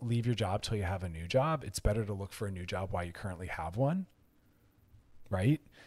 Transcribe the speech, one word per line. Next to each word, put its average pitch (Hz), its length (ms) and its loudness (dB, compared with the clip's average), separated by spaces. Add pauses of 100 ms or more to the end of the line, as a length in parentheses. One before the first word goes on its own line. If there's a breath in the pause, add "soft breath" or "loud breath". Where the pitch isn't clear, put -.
leave 117 200 2
your 120 80 4
job 104 260 2
till - 160 -2
you 104 60 2
have 92 200 0
a 95 60 -2
new 82 180 -6
job. 139 380 2
It's - 160 -6
better 107 240 2
to 104 80 -4
look 98 220 -6
for 107 120 -4
a 98 60 -4
new 90 140 -6
job 95 260 -4
while 87 100 0
you 87 100 -6
currently 90 340 -6
have 85 320 -6
one, 160 260 2 (1300)
right? 104 320 4 (240 loud breath)